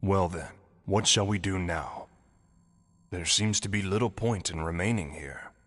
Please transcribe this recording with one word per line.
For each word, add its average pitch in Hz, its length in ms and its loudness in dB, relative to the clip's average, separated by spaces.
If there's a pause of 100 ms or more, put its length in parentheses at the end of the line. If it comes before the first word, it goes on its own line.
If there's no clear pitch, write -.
Well 95 260 4
then, 82 240 -6 (340)
what 107 220 2
shall 104 180 4
we 101 140 2
do 95 180 -2
now? 85 500 -4 (1000)
There 87 160 -6
seems 104 360 2
to 104 80 -6
be 101 120 0
little 101 280 2
point 113 400 -2
in 82 120 -6
remaining 85 500 0
here. 71 400 -12 (160)